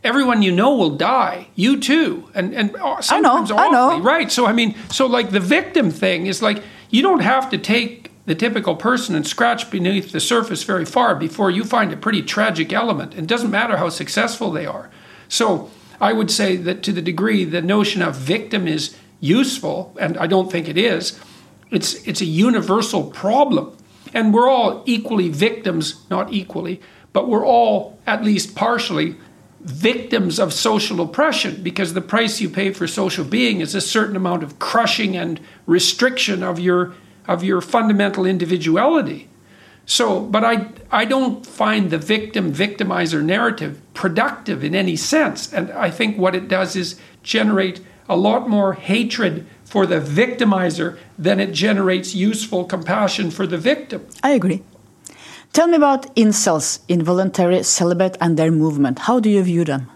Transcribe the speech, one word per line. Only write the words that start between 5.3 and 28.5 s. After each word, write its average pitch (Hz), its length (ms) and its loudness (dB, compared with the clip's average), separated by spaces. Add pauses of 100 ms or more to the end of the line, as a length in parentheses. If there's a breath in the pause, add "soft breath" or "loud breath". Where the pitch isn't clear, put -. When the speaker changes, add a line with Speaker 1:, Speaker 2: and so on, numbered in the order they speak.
Speaker 1:
the 294 80 2
victim 294 500 2
thing 180 380 -2
is, 190 160 -4
like, 208 180 0 (300 loud breath)
you 233 100 4
don't 359 200 4
have 262 280 2
to - 80 -2
take 233 540 -2 (160)
the 160 80 0
typical 208 400 0
person 240 400 -2
and 151 100 -2
scratch - 460 -2
beneath 190 400 -2
the 156 80 -4
surface 220 440 -2
very 180 220 -2
far 233 300 2
before 165 340 0
you 190 140 0
find 214 280 0
a 147 60 -8
pretty 208 240 -2
tragic 185 500 -2
element. 196 440 -2
It 160 120 -8
doesn't 233 240 0
matter 214 260 0
how 156 120 -2
successful 214 600 -4
they 156 140 -6
are. - 240 -10 (380 loud breath)
So 208 420 0 (320 loud breath)
I 214 120 4
would 220 180 0
say 190 240 2
that 180 280 -6
to 208 80 -2
the 175 120 -4
degree 185 420 0
the 160 160 -4
notion 196 400 2
of 156 140 -2
victim 175 520 -4
is 156 280 -4 (240 loud breath)
useful, 185 800 0
and 165 180 -2
I 165 100 -2
don't 185 240 2
think 165 160 -4
it 156 100 -4
is, 190 420 -2 (520 loud breath)
it's, - 240 -2 (120)
it's 202 140 -4
a 185 40 -2
universal 190 800 0
problem. 233 720 0 (380 loud breath)
And 220 200 2
we're 240 160 6
all 240 360 2
equally 220 440 0
victims, 165 800 -2
not 185 240 -4
equally, 185 480 -6 (320 soft breath)
but 196 140 0
we're 226 180 2
all, 226 640 2
at 220 160 -2
least 208 320 0